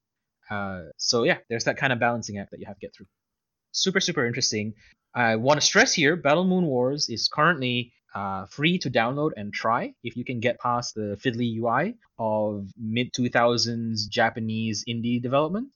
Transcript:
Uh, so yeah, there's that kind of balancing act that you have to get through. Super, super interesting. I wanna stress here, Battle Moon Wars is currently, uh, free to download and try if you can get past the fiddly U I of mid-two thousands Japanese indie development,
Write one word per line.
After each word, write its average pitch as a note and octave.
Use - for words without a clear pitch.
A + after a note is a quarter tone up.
Uh, G2
so A#2
yeah, E3
there's A#2
that C#3
kind C3+
of A#2
balancing A#2
act G2+
that -
you F#2+
have G2
to -
get -
through. -
Super, F#3+
super D#3
interesting. A2
I A#2
wanna C3+
stress A3+
here, D#3+
Battle D#3
Moon F#3
Wars C3+
is A2
currently, B2+
uh, G2
free F3
to D3+
download C#3+
and G#2
try C#3
if A#2
you A#2+
can B2
get A#2+
past A#2+
the G#2
fiddly A#2+
U A2+
I D3+
of G#2+
mid-two A#2+
thousands A#2
Japanese A2
indie A#2
development, D#3